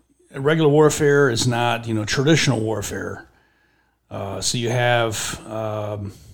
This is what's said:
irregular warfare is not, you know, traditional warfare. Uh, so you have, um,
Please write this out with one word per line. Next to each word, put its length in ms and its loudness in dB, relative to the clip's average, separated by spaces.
irregular 340 2
warfare 600 4
is 160 0
not, 400 0
you 80 -4
know, 100 -2
traditional 540 2
warfare. 720 -6
Uh, 300 -10
so 180 -4
you 120 -2
have, 760 0
um, 640 -8